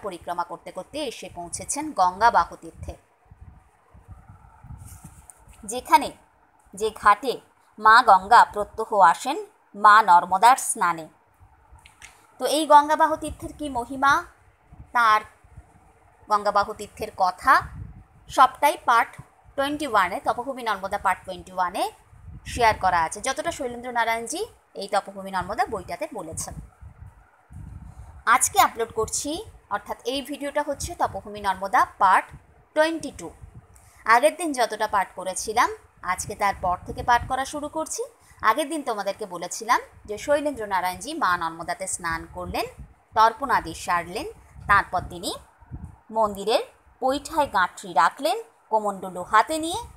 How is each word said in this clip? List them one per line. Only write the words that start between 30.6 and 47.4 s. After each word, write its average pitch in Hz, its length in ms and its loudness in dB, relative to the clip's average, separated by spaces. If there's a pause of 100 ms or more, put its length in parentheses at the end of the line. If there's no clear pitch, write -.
হচ্ছে 294 320 -6
তপভূমি 208 460 -6
নর্মদা 196 460 0 (120)
part 202 280 4 (480)
টোয়েন্টি 302 360 0
টু। 165 200 -14 (760)
আগের 262 320 4
দিন 339 160 -4
যতটা 220 340 -4
পাঠ 196 300 -2
করেছিলাম, 208 540 -2 (320)
আজকে 185 320 -6
তার 196 280 -2
পর 180 140 -2 (100)
থেকে - 160 -10
পাঠ 240 260 2
করা 262 160 -4
শুরু 294 240 -8
করছি। 311 340 -8 (400)
আগের 247 260 0
দিন 302 140 -6
তোমাদেরকে 202 440 -6
বলেছিলাম 190 540 -4 (240)
যে 208 140 -10
শৈলেন্দ্র 285 480 -2
নারায়ণজি 185 480 -4
মা 196 220 0
নর্মদাতে 170 500 -6
স্নান 165 480 -8
করলেন, 180 320 -6 (480)
তর্পণাদি 226 600 2
সারলেন, 175 520 -6 (400)
তারপর 185 340 2 (100)
তিনি 185 240 -8 (760)
মন্দিরের 214 640 -2 (240)
পৈঠায় 262 520 -2